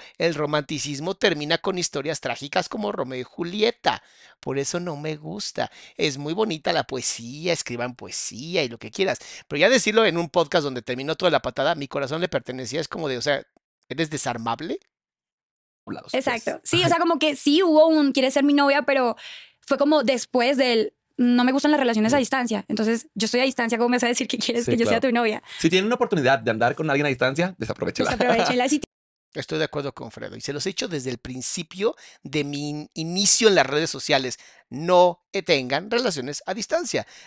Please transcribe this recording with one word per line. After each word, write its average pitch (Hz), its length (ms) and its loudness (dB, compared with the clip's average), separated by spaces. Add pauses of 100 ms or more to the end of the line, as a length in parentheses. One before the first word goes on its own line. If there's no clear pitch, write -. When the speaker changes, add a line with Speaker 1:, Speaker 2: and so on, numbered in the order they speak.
(180)
Speaker 1:
El 165 160 0
romanticismo 147 800 -4
termina 160 440 0
con 185 200 -4
historias 151 420 -4
trágicas 139 480 -4
como 208 240 -4
Romeo 131 280 -6
y - 20 -8
Julieta. 175 800 -4 (380)
Por 131 180 -4
eso 143 220 -4
no 175 160 -6
me 151 200 -6
gusta. 160 540 -8 (260)
Es 139 220 -2
muy 147 160 -6
bonita 190 400 -2
la 143 100 0
poesía, 135 680 -6
escriban 120 420 -6
poesía 156 680 -6
y 123 40 -4
lo 117 100 -12
que 113 120 -16
quieras. 190 280 -2 (300)
Pero 147 120 -4
ya 196 100 6
decirlo 226 340 4
en 170 140 2
un 170 100 -2
podcast 165 360 2
donde 127 180 -4
terminó 135 340 -6
toda 180 140 0
la 139 100 2
patada, 139 340 -2
"Mi 139 140 -8
corazón 143 320 -6
le 180 80 -2
pertenecía", 127 540 -6
es 147 60 -8
como 160 200 -6
de, 127 80 -2
o 117 60 -8
sea, 143 200 0 (460)
¿eres 151 220 -4
desarmable? 123 680 -4 (1080)
Speaker 2:
Hablados, - 260 -10
pues. 262 140 -2
Speaker 3:
Exacto. 240 380 -4
Sí, 349 200 2
o 220 40 4
sea, 339 100 4
como 330 200 2
que 302 180 0
sí 302 260 4
hubo 311 240 8
un, 302 260 4
"¿Quieres 262 220 2
ser 277 100 4
mi 285 80 4
novia?", 285 300 4
pero 269 340 2 (440)
fue 269 180 -2
como 294 240 4
después 247 540 2
del, 233 380 2 (220)
"No 247 280 4
me 254 80 4
gustan 277 180 2
las 302 100 4
relaciones 226 320 2
a 294 40 6
Speaker 2:
Sí. 269 60 4
Speaker 3:
distancia". 226 460 -2
Entonces, 220 460 0
yo 220 120 0
estoy 247 140 0
a 262 40 4
distancia, 240 340 0
¿cómo 240 120 2
me 247 60 4
vas 247 80 2
a 233 40 2
decir 240 200 0
que - 100 -4
quieres 233 260 -2
Speaker 2:
Sí, 240 80 0
Speaker 3:
que 247 40 4
yo 233 100 2
sea 226 120 4
Speaker 2:
claro. 262 100 2
Speaker 3:
tu 233 60 2
novia? 226 280 0 (160)
Speaker 2:
Si 170 120 2
tienen 185 160 4
una 233 80 2
oportunidad 165 460 4
de 113 100 0
andar 113 240 2
con 156 160 -2
alguien 143 160 2
a - 20 2
distancia, 135 500 0
desaprovechala. - 520 -2
Speaker 3:
Desaprovechala. 247 580 2
Si 294 120 2 (540)
Speaker 1:
Estoy 151 240 -6
de 156 60 0
acuerdo 143 300 -6
con 120 160 -14
Fredo 113 260 -12
y 110 40 -14
se 143 140 -8
los 147 100 -6
he 190 60 -2
dicho 220 180 -6
desde 135 220 -6
el 123 80 -6
principio 175 760 -6 (280)
de 147 200 -2
mi 143 280 -6
in-, 151 240 -10
inicio 190 540 2
en 196 60 6
las 143 120 6
redes 147 240 0
sociales. 131 480 -2 (320)
No, 175 600 4
eh, 196 100 -2
tengan 147 480 0
relaciones 156 560 -2
a 185 80 -4
distancia. 240 520 -4 (200)